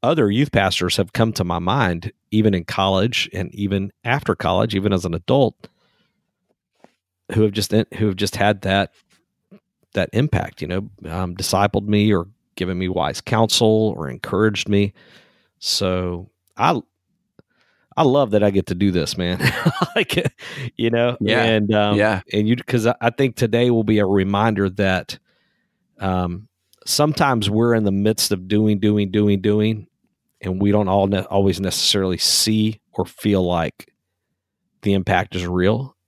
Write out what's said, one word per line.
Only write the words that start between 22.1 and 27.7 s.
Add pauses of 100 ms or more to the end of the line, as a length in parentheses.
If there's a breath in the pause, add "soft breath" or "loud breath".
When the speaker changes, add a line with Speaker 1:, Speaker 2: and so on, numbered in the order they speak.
Speaker 1:
and
you,
'cause
I,
I
think
today
will
be
a
reminder
that, (800)
um, (380)
sometimes
we're